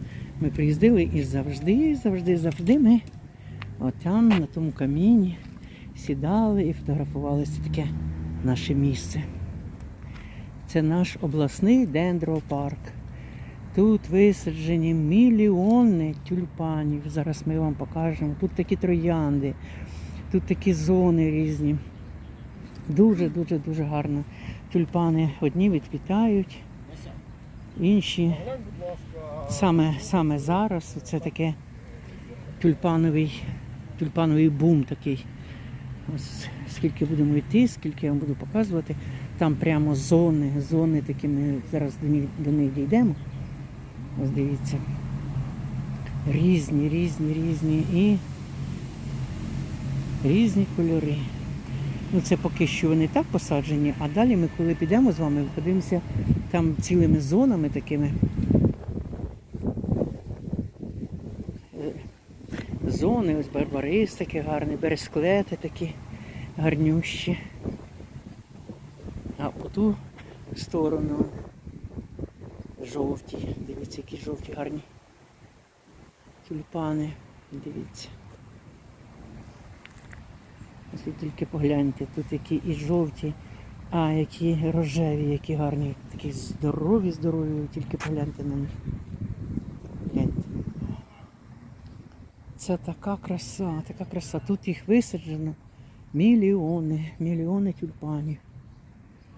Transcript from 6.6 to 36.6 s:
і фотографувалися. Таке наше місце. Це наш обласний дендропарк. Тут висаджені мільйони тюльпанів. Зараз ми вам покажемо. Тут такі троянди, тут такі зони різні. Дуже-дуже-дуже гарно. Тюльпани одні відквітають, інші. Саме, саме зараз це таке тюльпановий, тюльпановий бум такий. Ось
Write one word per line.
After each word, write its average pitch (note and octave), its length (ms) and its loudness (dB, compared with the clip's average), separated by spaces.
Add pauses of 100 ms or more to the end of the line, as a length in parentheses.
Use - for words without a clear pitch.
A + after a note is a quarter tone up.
і D#3+ 80 2
фотографувалися. C#3+ 920 -2
Таке D3+ 220 -2 (580)
наше B2+ 300 0
місце. C#3+ 480 0 (1400)
Це D#3+ 160 2
наш E3+ 380 2
обласний F3 680 4
дендропарк. D#3 920 0 (960)
Тут G#3 340 4
висаджені E3 840 4
мільйони G3+ 1200 6 (140)
тюльпанів. D#3 760 -2
Зараз D3+ 400 -2
ми D#3+ 120 2
вам D#3 160 2
покажемо. D#3 680 -2
Тут F#3+ 100 2
такі F3+ 260 0
троянди, D#3+ 800 2 (800)
тут F#3 100 4
такі F#3+ 320 2
зони E3 560 4
різні. D3+ 460 2 (1120)
Дуже-дуже-дуже D#3+ 960 4
гарно. D3 400 -2 (480)
Тюльпани E3 580 2 (100)
одні E3+ 300 2
відквітають, F#3+ 880 0 (1200)
інші. E3+ 560 2 (1120)
Саме, E3 500 2
саме D#3 380 0
зараз F3 640 0
це D#3+ 180 -4
таке D#3+ 340 -2 (1080)
тюльпановий, D#3+ 800 2 (560)
тюльпановий D#3+ 500 4
бум D3 360 6
такий. C#3 400 -4 (920)
Ось - 340 -8 (220)